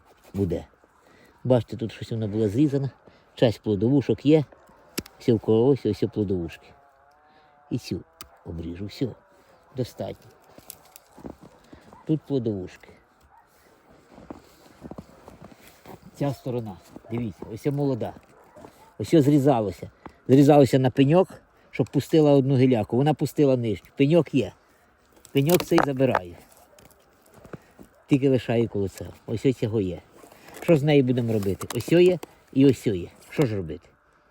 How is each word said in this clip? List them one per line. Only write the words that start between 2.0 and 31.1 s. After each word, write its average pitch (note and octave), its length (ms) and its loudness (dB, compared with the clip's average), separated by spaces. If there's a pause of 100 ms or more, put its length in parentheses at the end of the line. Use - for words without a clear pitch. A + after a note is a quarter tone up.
вона A2 160 -6
була G#2+ 220 -2
зрізана. C3+ 420 -2 (440)
Часть A#2 260 0
плодовушок A#2 640 -2
є. D3+ 200 2 (720)
Все A#2+ 140 0
в G#2 60 0
кого A2+ 280 2
ось, C#3+ 180 0
ось G#2+ 180 -2 (100)
плодовушки. F#2 540 -6 (1000)
І B2 80 -6
цю - 240 -10 (440)
обріжу. E2+ 400 -12
Все. A#2 220 -8 (720)
Достатньо. - 540 -12 (1800)
Тут D#3 140 -2
плодовушки. A2+ 680 -8 (3250)
Ця C#3+ 180 -4
сторона. A#2 440 -10 (340)
Дивіться, A#2 420 -8
ось - 120 -16
молода. C3+ 480 -4 (840)
Ось - 180 0
зрізалося. C3 760 2 (360)
Зрізалося C#3 520 6
на B2+ 100 2
пеньок, D3+ 520 2 (300)
щоб - 180 -4
пустила D3+ 420 2
одну C#3 260 4
гіляку. B2 400 2
Вона D3 160 2
пустила C#3 440 0
нижню. A#2 400 -6
Пеньок D3 360 2
є. A#2+ 180 0 (800)
Пеньок C#3 320 2
цей E3+ 220 2
забирає. B2+ 520 -2 (1700)
Тільки C#3 220 2
лишає A#2 380 0
коло G2 220 -4
цього. F#2 240 -14 (120)
Ось A2 200 -8
ось C3 120 2
цього A2+ 240 -4
є. F2 200 -6 (600)
Що E3+ 160 4
з C3 60 -2
нею C#3+ 200 4
будемо A#2+ 300 -2